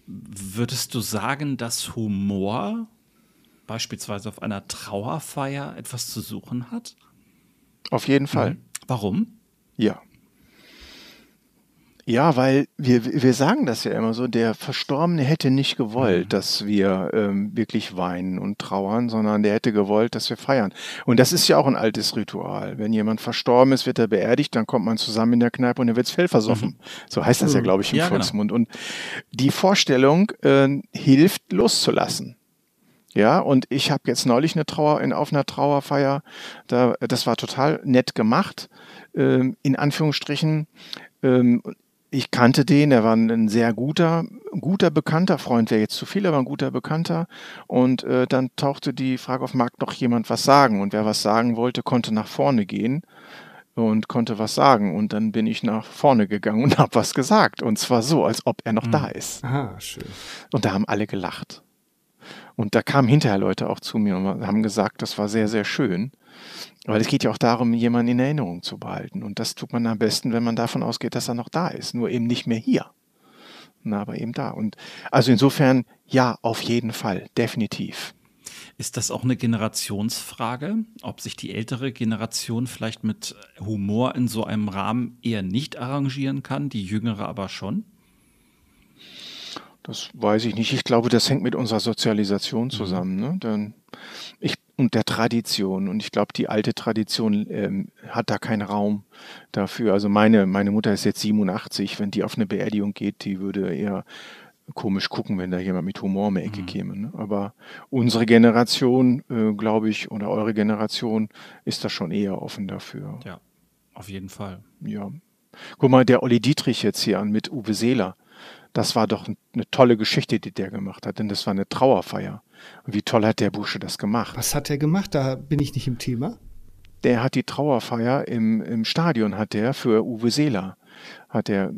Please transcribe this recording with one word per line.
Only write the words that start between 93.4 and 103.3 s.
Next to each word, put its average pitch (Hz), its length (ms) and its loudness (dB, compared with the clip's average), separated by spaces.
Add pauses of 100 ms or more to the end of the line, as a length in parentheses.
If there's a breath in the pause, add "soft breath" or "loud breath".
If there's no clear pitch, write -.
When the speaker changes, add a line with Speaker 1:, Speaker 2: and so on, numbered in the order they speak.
Speaker 2:
Denn 107 320 -4 (640 loud breath)
ich, - 160 -4 (220)
und 123 160 2
der 113 100 2
Tradition. 107 840 -2
Und 107 140 -4
ich - 100 -10
glaube, 104 220 -2
die - 160 -2
alte 107 240 0
Tradition, 107 760 -2
ähm, 98 380 -4 (200)
hat - 220 -4
da 104 80 0
keinen 110 240 -4
Raum 101 420 -2 (480 loud breath)
dafür. 104 420 0
Also 101 160 2
meine, 104 360 6
meine 98 260 0
Mutter 107 220 0
ist - 120 -4
jetzt 101 160 0
siebenundachtzig. 104 800 -2
Wenn 101 120 -4
die 95 120 -2
auf 104 120 -4
eine 110 100 0
Beerdigung 101 480 -2
geht, - 320 -6
die 98 140 -4